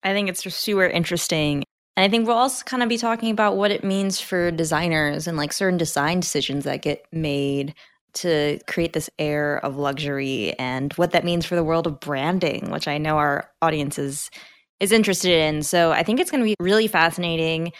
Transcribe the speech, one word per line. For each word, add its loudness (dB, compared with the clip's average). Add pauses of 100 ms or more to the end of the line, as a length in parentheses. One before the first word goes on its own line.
I 0
think 0
it's -8 (140)
super 2
interesting. 0 (320)
And 4
I 4
think 2
we'll 2
also 0
kind -4
of 0
be 0
talking -2
about 2
what 2
it -4
means 0
for 0
designers 0
and, -4
like, -2
certain 2
design 0
decisions -2
that -4
get -4
made -2 (380)
to 0
create -2
this -4 (100)
air 0
of -4
luxury -2
and -4
what 0
that 4
means 0
for -4
the 2
world 0
of -6
branding, -2
which -6
I -2
know 0
our 0 (120)
audience 0
is, -6 (500)
is 2
interested 4
in. 4
So 4
I 4
think 0
it's 0
gonna 0
be 2
really 4
fascinating. 0